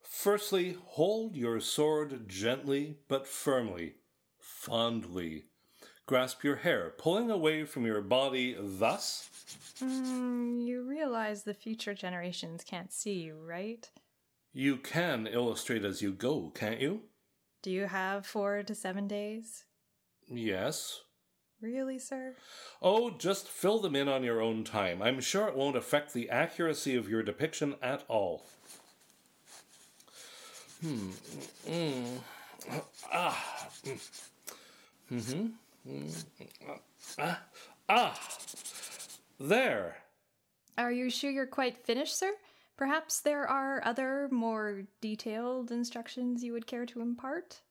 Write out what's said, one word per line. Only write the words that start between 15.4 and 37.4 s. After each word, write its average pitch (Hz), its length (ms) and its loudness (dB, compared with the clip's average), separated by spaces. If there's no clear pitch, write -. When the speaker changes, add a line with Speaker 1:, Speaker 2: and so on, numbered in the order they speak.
Speaker 1:
as 95 160 0
you 98 120 0
go, 104 420 0
can't 110 260 -2
you? 175 200 2
Speaker 2:
Do 185 120 -6
you 196 140 0
have 196 380 -2
four 202 380 0
to 208 100 -6
seven 196 360 -4
days? 208 560 -6
Speaker 1:
Yes. 113 720 0
Speaker 2:
Really, 262 380 -4
sir? 262 380 -10
Speaker 1:
Oh, 220 300 6
just 175 380 0
fill 214 320 4
them 165 160 2
in 139 100 4
on 135 160 4
your 117 180 4
own 113 220 2
time. 95 400 2
I'm 127 180 4
sure 196 280 2
it 135 80 -2
won't 135 200 2
affect 147 380 2
the 117 160 -2
accuracy 147 640 2
of 110 140 2
your 110 160 2
depiction 143 580 0
at 127 240 -2
all. 98 400 0
Hmm. 117 300 -2
Mm. 131 500 -2
Ah. - 580 -2
Mm. 135 140 -6
Mm-hmm. 127 340 -2
Mm. 156 340 -8
Ah. 170 220 -2